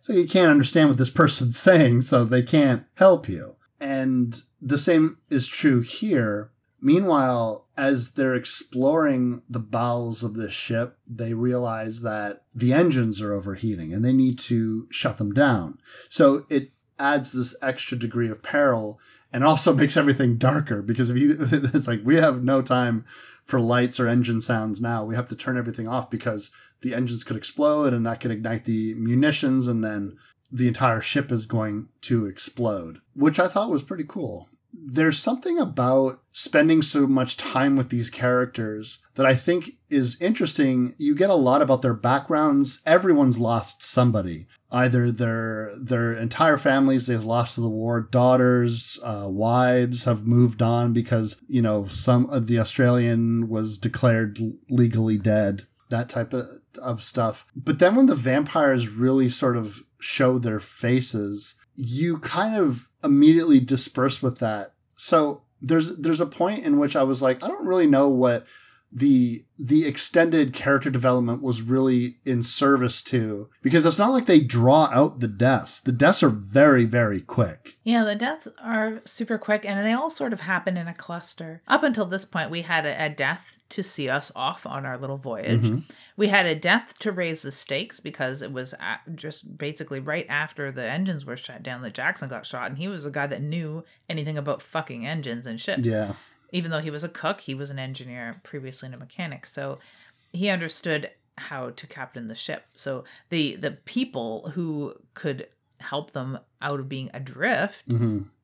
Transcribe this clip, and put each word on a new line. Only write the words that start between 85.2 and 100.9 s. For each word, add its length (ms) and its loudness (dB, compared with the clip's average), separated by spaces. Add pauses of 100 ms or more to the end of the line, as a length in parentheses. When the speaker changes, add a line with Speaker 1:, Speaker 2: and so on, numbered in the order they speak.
Speaker 1:
Mm-hmm. 180 0 (380)
Speaker 2:
We 100 0
had 180 2
a 100 0
death 440 -2
to 140 -6
raise 300 -6
the 100 -10
stakes 480 -10
because 400 -8
it 100 -12
was 220 -12
a-, 420 -10
just 420 -16
basically 440 -10
right 260 -8
after 460 -8
the 100 -10
engines 420 -4
were 120 -12
shut 260 -18
down 200 -12
that 100 -12
Jackson 340 -8
got 180 -12
shot, 240 -10
and 80 -10
he 120 -8
was 160 -10
the 60 -8
guy 160 -4
that 140 -8
knew 440 -8 (240)
anything 280 -6
about 240 -6
fucking 460 -10
engines 380 -8
and 160 -10
ships. 260 -4
Speaker 1:
Yeah. 280 -2 (380)
Speaker 2:
Even 160 -4
though 120 -4
he 100 -10
was 140 -10
a 20 -10
cook, 320 -8
he 160 -12
was 140 -12
an 100 -12
engineer, 640 -14
previously 480 -16
a 60 -18
mechanic, 480 -14
so 340 -12 (540)
he 160 -2
understood 600 -4 (280)